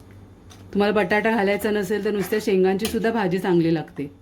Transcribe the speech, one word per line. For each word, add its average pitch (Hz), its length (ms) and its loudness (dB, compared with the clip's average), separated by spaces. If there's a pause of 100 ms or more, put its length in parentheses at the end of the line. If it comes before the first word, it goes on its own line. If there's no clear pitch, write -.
(720)
तुम्हाला 202 200 2
बटाटा 208 380 2
घालायचा 202 400 0
नसेल 208 340 -2
तर 214 60 -2
नुसत्या 208 300 -2
शेंगांची 190 440 2
सुद्धा 220 260 -2
भाजी 190 280 0
चांगली 170 340 2
लागते 147 300 -6 (180)